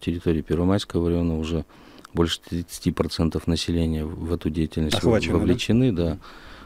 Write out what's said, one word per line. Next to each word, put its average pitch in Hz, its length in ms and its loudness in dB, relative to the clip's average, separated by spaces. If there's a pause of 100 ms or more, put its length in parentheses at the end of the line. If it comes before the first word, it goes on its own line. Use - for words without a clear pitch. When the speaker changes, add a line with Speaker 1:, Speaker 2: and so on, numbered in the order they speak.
Speaker 1:
территории 85 420 0
Первомайского 85 680 0
района 85 280 0
уже 80 260 -2 (500)
больше 82 260 0
тридцати - 520 -4
процентов 82 540 0
населения 82 580 0
в, 80 220 -8
в 85 60 -4
эту 82 180 -2
деятельность 78 520 0
в-, - 40 0
Speaker 2:
Охвачено, 113 260 4
да? 87 60 2
Speaker 1:
вовлечены, 117 540 2
да. 82 260 0 (480)